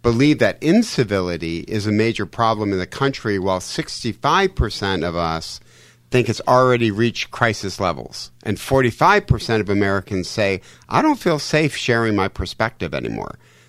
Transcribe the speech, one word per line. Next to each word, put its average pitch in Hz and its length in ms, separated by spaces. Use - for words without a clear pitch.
believe 131 360
that 101 240
incivility 95 1000
is 104 260
a 107 60
major 110 320
problem 107 480
in 95 60
the 90 80
country, 127 520
while 92 220
sixty-five 156 920
percent 98 500
of 85 120
us 82 440
think 120 200
it's 107 180
already 123 420
reached 113 400
crisis 104 480
levels. 78 520
And 101 160
forty-five 143 680
percent 113 340
of 95 80
Americans 98 600
say, 98 340
"I 143 140
don't 294 160
feel 165 200
safe 151 380
sharing 113 400
my 98 120
perspective 92 680
anymore." 55 440